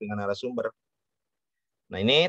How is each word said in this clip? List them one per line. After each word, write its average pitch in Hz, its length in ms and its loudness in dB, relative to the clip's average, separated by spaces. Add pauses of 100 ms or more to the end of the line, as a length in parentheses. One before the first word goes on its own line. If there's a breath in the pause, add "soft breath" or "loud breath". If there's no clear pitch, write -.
dengan 104 240 -6
narasumber. 113 480 -4 (1200)
Nah, 92 80 -6
ini 143 260 6